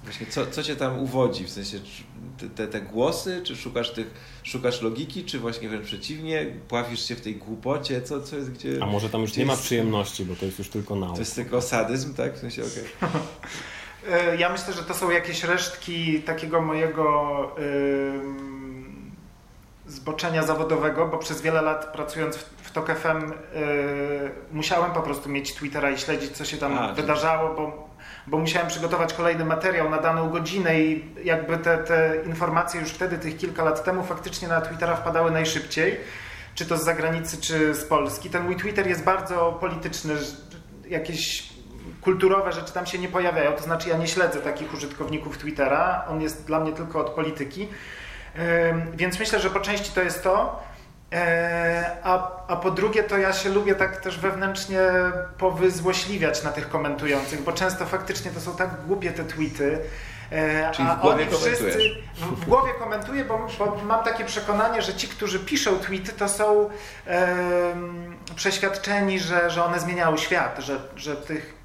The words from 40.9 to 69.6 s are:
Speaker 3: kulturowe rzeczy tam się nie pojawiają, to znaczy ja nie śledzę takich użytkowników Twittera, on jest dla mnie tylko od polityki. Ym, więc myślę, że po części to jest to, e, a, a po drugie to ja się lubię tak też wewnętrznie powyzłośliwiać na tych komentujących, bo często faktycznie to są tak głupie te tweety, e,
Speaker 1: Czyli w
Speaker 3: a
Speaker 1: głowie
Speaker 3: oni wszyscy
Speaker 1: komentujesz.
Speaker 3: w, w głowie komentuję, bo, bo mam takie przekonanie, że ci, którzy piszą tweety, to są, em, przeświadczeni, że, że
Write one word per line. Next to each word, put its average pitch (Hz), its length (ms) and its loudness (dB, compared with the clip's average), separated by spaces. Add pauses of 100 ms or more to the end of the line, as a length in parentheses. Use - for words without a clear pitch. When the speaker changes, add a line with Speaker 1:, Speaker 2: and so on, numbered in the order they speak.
Speaker 3:
kulturowe 185 520 6
rzeczy 165 200 -6
tam 180 140 -2
się 185 120 -4
nie 180 100 -2
pojawiają, 170 440 4
to 147 100 -2
znaczy 165 260 -2
ja 165 100 4
nie 165 100 0
śledzę 170 320 2
takich 151 340 -4
użytkowników 143 640 -6
Twittera, 151 720 2
on 160 120 -2
jest 156 260 -4
dla 156 140 2
mnie 156 120 0
tylko 165 280 -4
od 143 100 0
polityki. 160 580 -4 (1040)
Ym, 165 260 -2
więc 175 220 0
myślę, 214 220 2
że 190 100 2
po 196 100 2
części 202 320 -2
to 185 100 4
jest 170 200 0
to, 196 400 2 (500)
e, 170 880 2
a, 185 280 4 (180)
a 175 80 2
po 180 140 2
drugie 208 320 2
to 202 160 2
ja 190 140 4
się 190 160 0
lubię 196 260 4
tak 190 220 2
też 180 220 -6
wewnętrznie 190 640 0 (580)
powyzłośliwiać 180 1040 2
na 151 80 0
tych 147 180 -4
komentujących, 143 760 0
bo 165 100 -2
często 185 340 0
faktycznie 185 440 -4
to 165 100 -6
są 160 160 -6
tak 185 120 2 (180)
głupie 180 260 0
te 165 120 -4
tweety, 151 540 0 (520)
e, 156 420 2
Speaker 1:
Czyli - 160 2
w - 20 4
Speaker 3:
a 170 60 4
Speaker 1:
głowie - 300 6
Speaker 3:
oni - 100 0
wszyscy - 200 4
Speaker 1:
komentujesz. - 420 2 (160)
Speaker 3:
w, 165 260 -4
w 170 40 -6
głowie 262 300 6
komentuję, 233 500 -4
bo, 226 220 -2 (120)
bo 202 260 2
mam 226 200 2
takie 226 200 0
przekonanie, 208 580 2
że 185 120 -2
ci, - 140 -4
którzy 190 300 -2
piszą 190 400 2
tweety, 190 340 -4
to 202 160 -2
są, 208 420 6 (360)
em, 175 1120 2 (200)
przeświadczeni, 196 840 2
że, 170 300 4
że 170 140 2